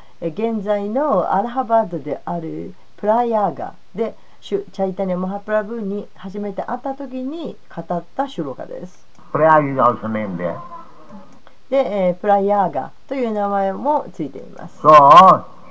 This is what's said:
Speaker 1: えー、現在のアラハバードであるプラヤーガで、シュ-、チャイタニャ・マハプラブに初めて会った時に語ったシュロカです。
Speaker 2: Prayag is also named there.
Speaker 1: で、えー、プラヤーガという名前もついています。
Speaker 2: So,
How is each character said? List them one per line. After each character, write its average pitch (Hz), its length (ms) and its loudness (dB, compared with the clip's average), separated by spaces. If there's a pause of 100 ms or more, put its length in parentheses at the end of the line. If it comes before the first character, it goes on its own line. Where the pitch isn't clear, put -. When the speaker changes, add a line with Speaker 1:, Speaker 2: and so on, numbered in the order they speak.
(200)
Speaker 1:
え 170 80 -6
ー、 220 280 -4
現 196 100 -6
在 208 240 -2
の 240 440 0
ア 190 80 2
ラ 233 80 -4
ハ 247 140 -4
バ 226 220 2
ー - 20 -10
ド 170 120 -6
で 143 260 -6
あ 175 140 -6
る 165 340 -10 (240)
プ - 80 -8
ラ 226 180 2
ヤ 220 260 0
ー 151 40 -6
ガ - 220 -10 (200)
で、 214 200 -4 (260)
シ - 160 -4
ュ-、 202 140 -4
チ - 100 -6
ャ 190 80 0
イ 185 40 -6
タ 196 120 -4
ニ 185 80 -2
ャ・ 180 40 -2
マ 185 120 -4
ハ 202 100 -6
プ 214 140 -6
ラ 214 100 2
ブ 226 180 -8
に 202 340 -6
初 190 240 -10
め 202 120 -6
て 185 120 -6
会 - 120 -6
っ 247 60 -10
た 269 140 -6
時 262 280 -10
に 294 320 -8 (180)
語 175 80 -8
っ 175 220 -4 (140)
た - 100 -2
シ - 140 -10
ュ - 20 -4
ロ 139 120 -8
カ - 100 -12
で - 200 -12
す。 - 220 -18 (240)
Speaker 2:
Prayag 151 400 6
is 135 80 -2
also 117 300 2
named 107 260 -4
there. 85 240 -4 (1120)
Speaker 1:
で、 262 80 0
え 196 340 2
ー、 175 40 -2
プ 208 120 -4
ラ 202 140 4
ヤ 202 260 2
ー 156 40 -4
ガ 131 200 -6 (160)
と - 80 -6
い 262 80 0
う 226 80 -2
名 208 160 -2
前 196 240 0
も 254 400 -2
つ - 100 -10
い 139 80 -4
て - 100 -14
い - 20 -14 (160)
ま - 100 -14
す。 - 140 -18
Speaker 2:
So, 156 640 10 (260)